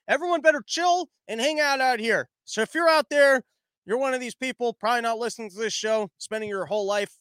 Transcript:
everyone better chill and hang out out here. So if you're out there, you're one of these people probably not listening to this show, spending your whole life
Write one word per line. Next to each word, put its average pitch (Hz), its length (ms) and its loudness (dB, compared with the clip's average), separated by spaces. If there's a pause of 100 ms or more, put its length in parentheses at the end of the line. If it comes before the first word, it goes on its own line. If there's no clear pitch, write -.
everyone 320 320 0
better 302 260 4
chill 349 420 0 (200)
and 220 100 -6
hang 302 220 0
out 277 180 2
out 254 200 2
here. 208 280 0 (160)
So - 180 -6
if 220 140 -4
you're 330 140 4
out 311 200 2
there, 277 340 4 (420)
you're 202 120 -2
one 269 160 -2
of 254 60 -4
these 247 160 -8
people 247 380 -4
probably 233 280 0
not 233 160 -2
listening 226 340 -8
to 180 60 -16
this 214 160 -4
show, 220 440 -2
spending 220 320 -8
your 190 160 -6
whole 202 200 -2
life 202 360 -2